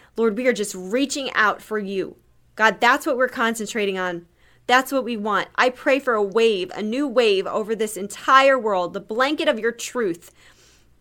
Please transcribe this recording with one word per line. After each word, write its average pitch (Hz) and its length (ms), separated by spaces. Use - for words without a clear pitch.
Lord, 226 200
we 247 100
are 247 60
just 202 220
reaching 254 600
out 208 280
for 214 160
you. 196 380
God, 214 260
that's 254 260
what 277 100
we're 254 120
concentrating 220 720
on. 175 280
That's 262 260
what 262 120
we 240 120
want. 202 380
I 247 160
pray 269 280
for 262 160
a 208 80
wave, 202 520
a 185 80
new 254 260
wave 208 380
over 208 280
this 214 220
entire 269 640
world, 185 340
the 190 80
blanket 285 480
of 247 100
your 226 140
truth, 220 600